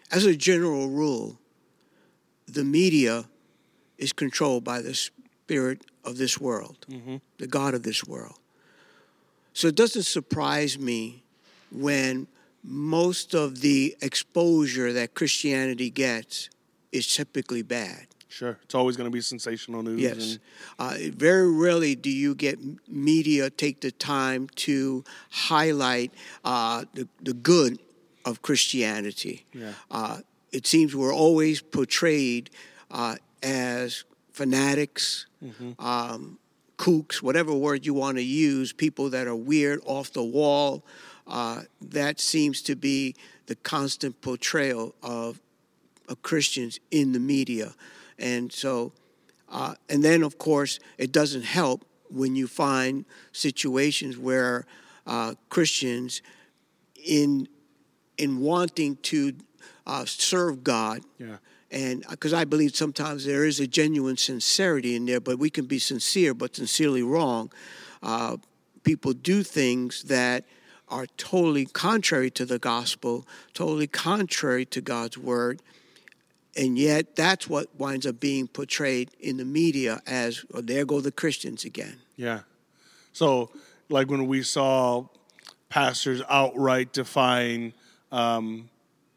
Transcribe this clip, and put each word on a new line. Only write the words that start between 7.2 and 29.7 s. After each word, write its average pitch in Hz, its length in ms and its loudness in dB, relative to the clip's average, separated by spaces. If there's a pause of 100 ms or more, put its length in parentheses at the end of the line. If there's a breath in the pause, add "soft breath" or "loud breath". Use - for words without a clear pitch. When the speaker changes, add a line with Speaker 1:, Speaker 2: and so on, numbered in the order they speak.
Speaker 1:
the - 80 -10
god 139 260 0
of 120 100 -4
this 110 220 -4
world. 58 340 -14 (1160 soft breath)
So 165 140 2
it 151 60 2
doesn't 220 280 4
surprise 143 760 -2
me 120 440 -6 (500 soft breath)
when 135 540 0 (360 soft breath)
most 160 720 0
of 135 280 0
the 139 400 4
exposure 139 920 2
that 120 220 -2
Christianity 131 760 -2
gets 120 600 -4 (420)
is 127 220 -2
typically 127 480 -4
bad. 107 440 -6 (220)
Speaker 2:
Sure. 120 360 -8
It's - 100 -8
always 127 240 2
gonna 120 120 -6
be 120 120 -4
sensational 117 600 -8
news 113 180 -4
Speaker 1:
Yes. 120 180 0
Speaker 2:
and 110 220 -6 (380 loud breath)
Speaker 1:
Uh, 127 180 -6 (200)
very 180 340 6
rarely 165 440 4
do 123 160 -4
you 139 240 2
get 139 240 -2
m-, 143 280 -12
media 147 640 2
take 147 320 -4
the 131 100 -4
time 131 580 -2 (180)
to 135 380 0 (260 loud breath)
highlight, 139 840 2 (320 loud breath)
uh, 117 480 0
the, 127 160 -10 (140)
the 131 100 -4
good 123 460 4 (480)
of 117 160 -4
Christianity. 107 1120 -2
Speaker 2:
Yeah. 113 180 -12 (180 loud breath)